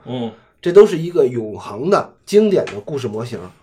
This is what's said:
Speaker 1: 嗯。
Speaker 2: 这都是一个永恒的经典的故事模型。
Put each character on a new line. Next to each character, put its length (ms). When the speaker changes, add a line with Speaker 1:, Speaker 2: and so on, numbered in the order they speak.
Speaker 1:
嗯。 260
Speaker 2:
这 100
都 140
是 100
一 140
个 160
永 320
恒 320
的 240
经 240
典 160
的 220
故 100
事 100
模 160
型。 160